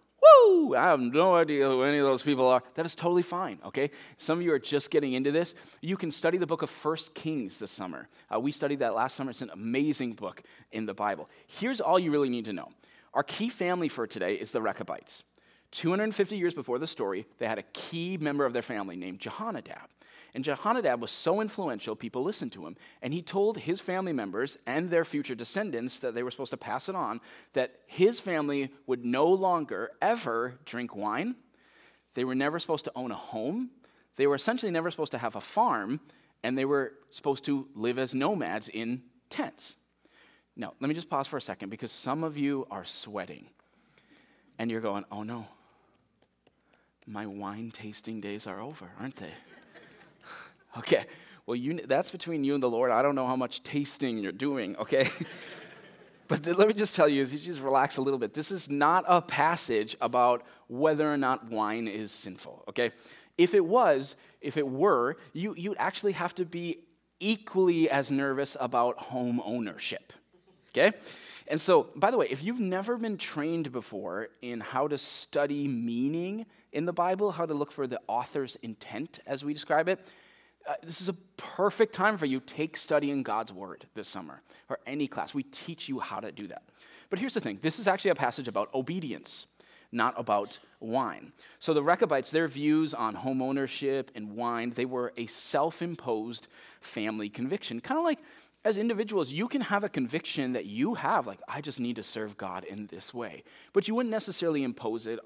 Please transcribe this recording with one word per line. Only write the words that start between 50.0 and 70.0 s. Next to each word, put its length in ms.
Okay, 280
well, 100
you, 300
that's 240
between 340
you 80
and 100
the 60
Lord. 220
I 100
don't 140
know 120
how 100
much 260
tasting 560
you're 120
doing, 460
okay? 320
<laughs> 580
But 160
th-, 140
let 100
me 60
just 200
tell 140
you, 140
as 100
you 60
just 240
relax 340
a 60
little 160
bit, 160
this 160
is 180
not 400
a 140
passage 800
about 420
whether 420
or 60
not 340
wine 380
is 240
sinful, 560
okay? 220
If 160
it 100
was, 520
if 160
it 100
were, 480
you, 240
you'd 220
actually 340
have 220
to 100
be 360
equally 680
as 220
nervous 500
about 380
home 440
ownership, 720